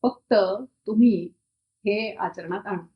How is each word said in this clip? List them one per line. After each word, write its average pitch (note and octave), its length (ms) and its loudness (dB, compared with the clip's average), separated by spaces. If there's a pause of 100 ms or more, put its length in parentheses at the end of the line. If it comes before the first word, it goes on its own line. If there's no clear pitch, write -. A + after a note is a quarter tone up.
फक्त - 320 0 (520)
तुम्ही A3 380 4 (600)
हे G#3+ 260 -2
आचरणात F3+ 540 -8
आणा. F3+ 300 -8